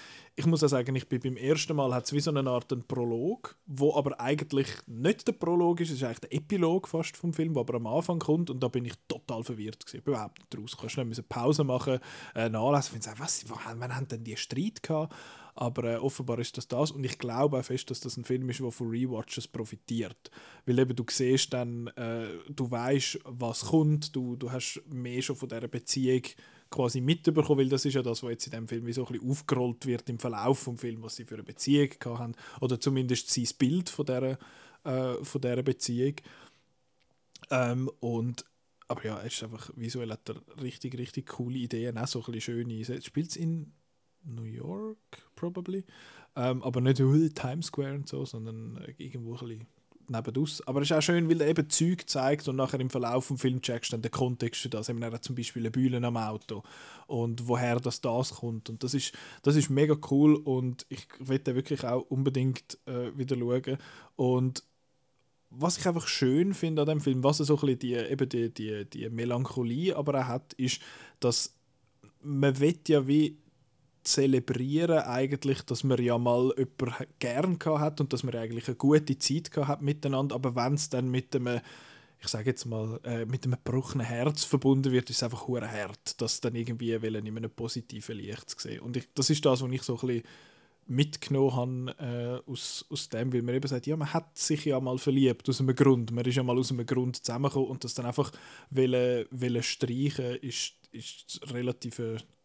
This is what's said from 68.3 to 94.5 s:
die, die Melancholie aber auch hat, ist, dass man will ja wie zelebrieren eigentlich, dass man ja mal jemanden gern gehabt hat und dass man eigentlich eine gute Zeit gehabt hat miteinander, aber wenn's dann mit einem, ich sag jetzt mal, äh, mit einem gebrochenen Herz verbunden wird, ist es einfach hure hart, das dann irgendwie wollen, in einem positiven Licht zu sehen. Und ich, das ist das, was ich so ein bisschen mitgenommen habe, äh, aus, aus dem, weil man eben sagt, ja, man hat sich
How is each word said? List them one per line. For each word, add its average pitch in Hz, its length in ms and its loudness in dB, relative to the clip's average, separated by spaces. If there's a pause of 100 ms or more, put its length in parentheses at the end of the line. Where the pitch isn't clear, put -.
die, 107 340 -6
die - 240 -8
Melancholie 123 840 -2
aber 143 240 0
auch 123 60 2
hat, 127 280 -6
ist, 127 260 -2 (400)
dass - 340 2 (680)
man 139 360 4
will 156 200 4 (100)
ja 143 180 6
wie 151 320 4 (640)
zelebrieren 139 960 4
eigentlich, 135 640 0
dass - 220 -2
man 127 180 4
ja 120 160 4
mal 123 380 4
jemanden 127 500 -2 (120)
gern 180 400 0
gehabt 156 220 2
hat 151 200 0
und 139 120 -2
dass 123 120 0
man 123 100 -4
eigentlich 117 320 -6
eine 123 100 -4
gute 147 420 6
Zeit 165 320 0
gehabt 143 180 0
hat 143 140 -2
miteinander, 139 520 0
aber 127 220 -2
wenn's 135 340 0
dann 127 200 0
mit 127 260 0
einem, 123 240 0 (600)
ich - 80 -10
sag 110 180 -2
jetzt 127 180 0
mal, 110 400 -4
äh, 117 220 -4
mit 123 180 -2
einem 123 180 0
gebrochenen 123 440 -2
Herz 123 380 0
verbunden 135 480 4
wird, 123 180 2
ist 123 60 -2
es - 60 0
einfach 120 240 -4
hure 117 240 -4
hart, 104 500 -6
das 117 200 0
dann 117 160 0
irgendwie 117 440 -2
wollen, 110 260 -2
in 107 100 -6
einem 113 140 -6
positiven 113 640 -8
Licht 101 340 -10
zu - 80 -12
sehen. - 220 -8
Und 123 160 -6
ich, 120 180 -6
das 139 160 4
ist 151 140 4
das, 131 180 6
was 127 80 -2
ich 127 120 -2
so 127 180 -2
ein 131 60 -2
bisschen 120 160 0 (640)
mitgenommen 135 640 2 (400)
habe, 120 500 -6
äh, 147 60 -12
aus, - 400 -6
aus - 180 -4
dem, 123 240 -2
weil 123 100 4
man 120 120 0
eben 135 140 0
sagt, 127 180 -2
ja, 151 100 0
man 147 160 -2
hat - 240 -2
sich 151 280 0